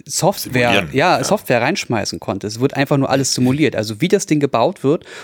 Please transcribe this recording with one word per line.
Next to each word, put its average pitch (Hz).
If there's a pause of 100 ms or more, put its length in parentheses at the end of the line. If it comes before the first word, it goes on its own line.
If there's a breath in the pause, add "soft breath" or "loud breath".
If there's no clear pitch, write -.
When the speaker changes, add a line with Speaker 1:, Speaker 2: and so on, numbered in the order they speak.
Speaker 1:
Software, 123
Speaker 2:
Simulieren, 95
Speaker 1:
ja, 151
Speaker 2:
ja. 131
Speaker 1:
Software 135
reinschmeißen 120
konnte. 101
Es 110
wird 135
einfach 139
nur 135
alles 135
simuliert. 131
Also 110
wie 175
das 202
Ding 151
gebaut 139
wird 147 (180 loud breath)